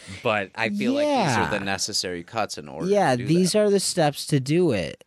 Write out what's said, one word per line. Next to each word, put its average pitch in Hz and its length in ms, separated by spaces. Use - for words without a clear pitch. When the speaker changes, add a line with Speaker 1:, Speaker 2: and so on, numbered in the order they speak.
Speaker 1:
But 104 320
I 113 160
feel 104 240
like 294 120
these 208 320
are 98 60
Speaker 2:
Yeah. 78 60
Speaker 1:
the 101 120
necessary 95 640
cuts 107 340
in 73 100
order 76 200
Speaker 2:
Yeah, 190 280
Speaker 1:
to - 20
do 120 80
Speaker 2:
these 175 280
Speaker 1:
that. 214 60
Speaker 2:
are 208 100
the 196 100
steps - 480
to 139 140
do 151 320
it, 85 340